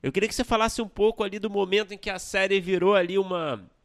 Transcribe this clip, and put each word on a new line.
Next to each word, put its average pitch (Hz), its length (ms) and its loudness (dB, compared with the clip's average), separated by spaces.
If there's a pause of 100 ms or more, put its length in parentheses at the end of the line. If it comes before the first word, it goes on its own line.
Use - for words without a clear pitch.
Eu 135 120 -4
queria 202 160 2
que - 60 -6
você 254 100 -2
falasse 226 360 0
um 220 80 -4
pouco 214 360 0
ali 202 160 -6
do 208 100 -4
momento 202 420 0
em 196 60 -16
que - 100 -10
a 190 120 -8
série 190 400 0
virou 180 340 4
ali 185 240 4
uma 165 500 -4 (160)